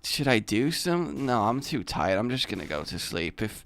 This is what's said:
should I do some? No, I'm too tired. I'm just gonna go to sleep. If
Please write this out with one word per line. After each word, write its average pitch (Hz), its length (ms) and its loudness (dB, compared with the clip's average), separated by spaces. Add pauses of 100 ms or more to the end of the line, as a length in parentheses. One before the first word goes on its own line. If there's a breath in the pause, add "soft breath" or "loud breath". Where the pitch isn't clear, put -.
should - 260 0
I 127 100 8
do 107 320 2
some? 165 560 -2
No, 123 160 2
I'm 117 180 2
too 139 240 -4
tired. 92 340 0
I'm 117 120 0
just 127 180 -2
gonna 90 180 -6
go 76 180 -4
to 87 140 -8
sleep. 85 440 -4
If 110 240 -6